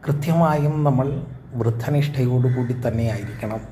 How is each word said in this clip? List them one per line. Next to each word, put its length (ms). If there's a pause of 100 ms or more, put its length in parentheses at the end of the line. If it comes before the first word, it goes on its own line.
കൃത്യമായും 800
നമ്മൾ 260 (460)
വ്രതനിഷ്ഠയോടുകൂടി 1200
തന്നെയായിരിക്കണം 800 (100)